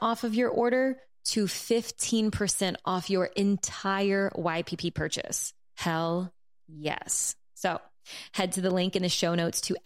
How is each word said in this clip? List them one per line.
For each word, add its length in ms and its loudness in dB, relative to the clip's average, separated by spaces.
off 200 0
of 120 0
your 160 4
order 480 2
to 200 2
fifteen 840 0
percent 540 0
off 240 -2
your 160 2
entire 1080 2
Y 280 -2
P 140 -6
P 140 -2
purchase. 640 -4
Hell 560 0
yes. 720 -4
So 260 -2
head 200 0
to 80 -2
the 100 2
link 240 2
in 80 2
the 60 2
show 260 2
notes 280 0
to 240 -2